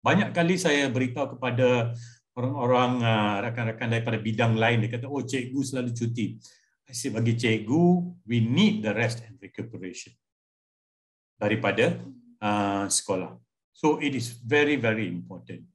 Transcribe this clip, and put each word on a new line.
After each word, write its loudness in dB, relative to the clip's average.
Banyak 2
kali 2
saya 2
beritahu -2
kepada 2
orang-orang, 2
ah, 2
rakan-rakan -4
daripada -2
bidang 2
lain, 4
dia -4
kata, -8
"Oh, -4
cikgu -4
selalu -4
cuti." -2
I -20
say, -6
"Bagi 0
cikgu, 2
we 2
need 2
the -2
rest -2
and -20
recuperation -14
daripada, 0
ah, 0
sekolah." -4
So, 0
it 0
is -6
very, 2
very -2
important. -12